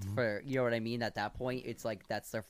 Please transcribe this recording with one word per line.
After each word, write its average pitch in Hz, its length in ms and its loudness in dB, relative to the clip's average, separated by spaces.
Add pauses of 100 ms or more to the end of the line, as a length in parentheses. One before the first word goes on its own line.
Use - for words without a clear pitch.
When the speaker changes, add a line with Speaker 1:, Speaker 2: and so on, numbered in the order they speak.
Speaker 1:
Mm-hmm. 98 140 -2
Speaker 2:
for, 110 300 2
you 135 120 0
know 127 80 6
what 120 100 4
I 117 60 2
mean? 117 220 0
At 107 140 0
that 107 180 0
point, 127 320 -2
it's, 120 180 -6
like, 110 240 -2
that's 104 220 -4
their, 110 200 -2